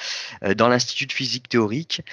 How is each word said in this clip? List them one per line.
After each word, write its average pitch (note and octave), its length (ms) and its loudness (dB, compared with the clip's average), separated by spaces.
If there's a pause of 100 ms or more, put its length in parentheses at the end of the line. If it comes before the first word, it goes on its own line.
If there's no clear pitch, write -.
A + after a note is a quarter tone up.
(440)
euh, G2 120 2
dans A#2 140 6
l'Institut B2 360 2
de C3 60 -6
physique B2 380 -6
théorique. A#2 520 0 (120)